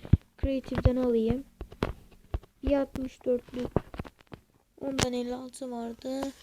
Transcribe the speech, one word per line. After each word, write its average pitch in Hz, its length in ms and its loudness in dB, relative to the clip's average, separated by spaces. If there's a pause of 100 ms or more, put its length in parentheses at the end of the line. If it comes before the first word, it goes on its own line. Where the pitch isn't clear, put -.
(420)
Creative'den 254 540 2
alayım. 240 480 2 (1200)
Bir 277 180 2
altmış - 440 -8
dörtlük. 247 440 -2 (1120)
Ondan 262 320 2
elli 247 220 -4
altı 254 360 -10
vardı. 254 600 -6 (120)